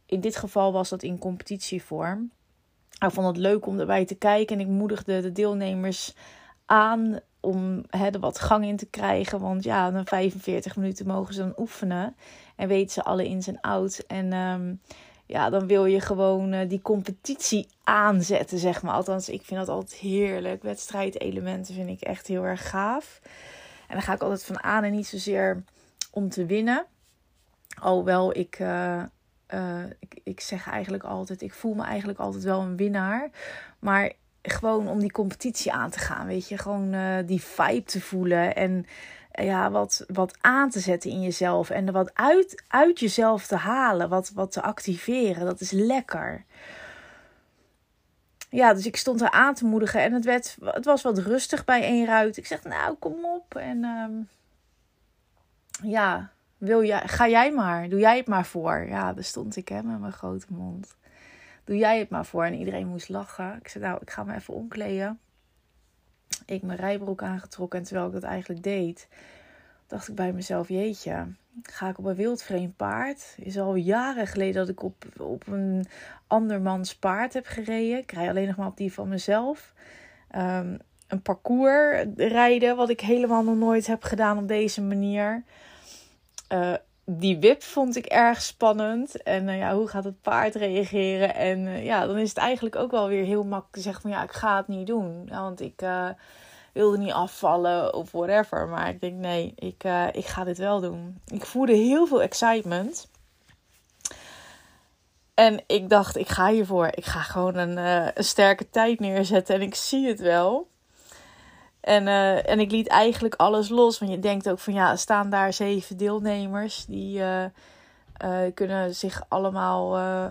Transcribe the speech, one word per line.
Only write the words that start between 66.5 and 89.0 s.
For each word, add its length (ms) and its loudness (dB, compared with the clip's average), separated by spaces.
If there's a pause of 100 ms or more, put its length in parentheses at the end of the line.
mijn 160 -8
rijbroek 440 -4
aangetrokken 560 -8
en 60 -8
terwijl 220 -4
ik 60 -8
dat 100 -8
eigenlijk 400 -8
deed, 460 -4 (800)
dacht 220 -12
ik 60 -14
bij 180 -2
mezelf, 360 -6
"Jeetje, 580 -4 (360)
ga 260 -10
ik 100 -8
op 60 -12
een 100 -2
wildvreemd 640 -4
paard?" 600 -6
Is 220 -8
al 160 0
jaren 520 0
geleden 280 -2
dat 140 -2
ik 140 -8
op, 220 -10 (140)
op 280 -10
een 400 -2 (400)
andermans 680 0
paard 360 -2
heb 140 -6
gereden. 520 -4
Ik 140 -12
rij 160 -4
alleen 180 0
nog 100 -4
maar 100 -4
op 100 -8
die 160 -4
van 160 -8
mezelf. 640 -2 (580)
Ehm, 460 -4 (320)
een 140 -6
parcours 840 4 (100)
rijden, 600 4
wat 120 2
ik 120 0
helemaal 420 4
nog 140 4
nooit 300 4
heb 160 -2
gedaan 360 2
op 100 -4
deze 340 0
manier. 640 0 (1040)
Eh, 260 0 (320)
die 320 0
wip 240 6
vond 340 -2
ik 100 -6
erg 360 4
spannend. 800 0